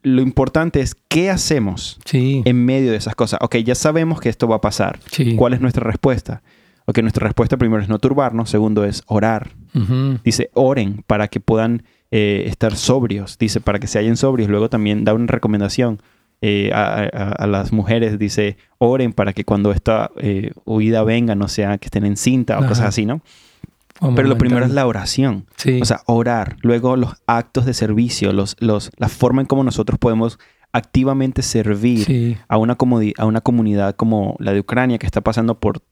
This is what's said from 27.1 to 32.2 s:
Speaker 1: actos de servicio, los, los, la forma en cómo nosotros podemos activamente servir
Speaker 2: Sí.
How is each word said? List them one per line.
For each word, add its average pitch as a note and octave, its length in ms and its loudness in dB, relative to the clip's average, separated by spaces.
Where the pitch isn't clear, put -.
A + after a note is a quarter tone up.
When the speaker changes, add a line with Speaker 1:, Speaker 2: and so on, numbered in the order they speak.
Speaker 1:
actos A#2 380 0
de B2+ 80 0
servicio, A2 600 0
los, G2+ 260 -2
los, G#2+ 380 0
la A#2 100 -2
forma B2+ 340 2
en C3 60 -2
cómo C3+ 160 2
nosotros A#2 340 -2
podemos A2+ 400 0
activamente C3 680 0
servir A2 640 0
Speaker 2:
Sí. A#2+ 340 0